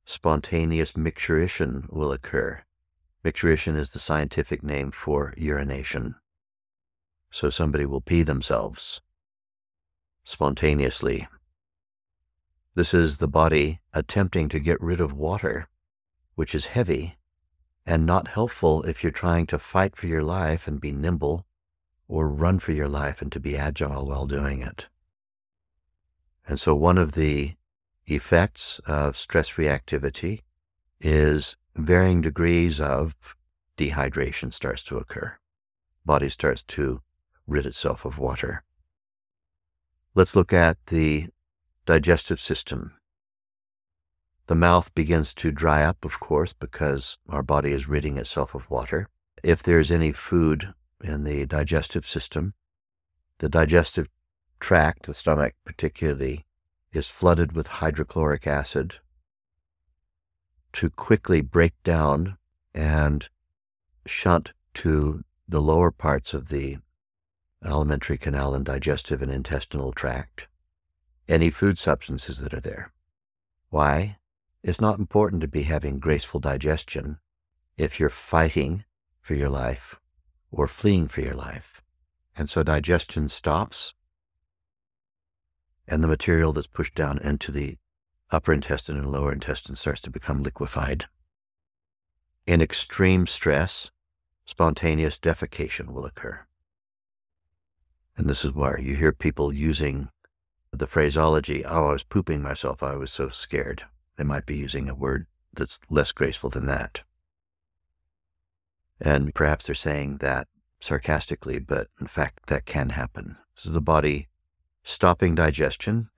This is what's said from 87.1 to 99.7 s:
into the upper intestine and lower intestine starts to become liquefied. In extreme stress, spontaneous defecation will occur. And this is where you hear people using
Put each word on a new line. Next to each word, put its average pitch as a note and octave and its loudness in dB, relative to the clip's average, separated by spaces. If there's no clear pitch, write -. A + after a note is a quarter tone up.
into C#2+ -4
the C#2 -6
upper D#2+ 2
intestine C#2+ -2
and C#2 -4
lower C#2 0
intestine C#2 -8
starts C#2+ -4
to - -12
become C#2 -4
liquefied. C#2 -4
In E2+ 6
extreme F#2 2
stress, - 0
spontaneous D#2+ 0
defecation - -4
will C2+ -10
occur. - -14
And C2+ 0
this C#2 -2
is C#2+ -2
where C#2 -2
you C2+ -4
hear D2+ 4
people C#2+ -2
using C#2+ -2